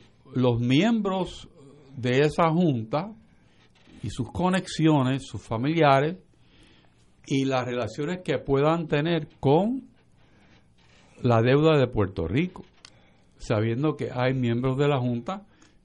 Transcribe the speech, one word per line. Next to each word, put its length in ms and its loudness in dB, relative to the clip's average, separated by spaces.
los 260 2
miembros 880 0
de 260 0
esa 280 2
junta 640 0
y 80 -8
sus 220 -8
conexiones, 960 0
sus 160 -12
familiares, 760 2
y 180 0
las 180 -2
relaciones 600 -6
que 160 -2
puedan 480 0
tener 400 -2
con 440 2
la 220 4
deuda 340 4
de 80 4
Puerto 420 -4
Rico, 380 -4
sabiendo 580 -2
que 160 -6
hay 220 -2
miembros 460 -2
de 80 2
la 120 0
Junta 460 -6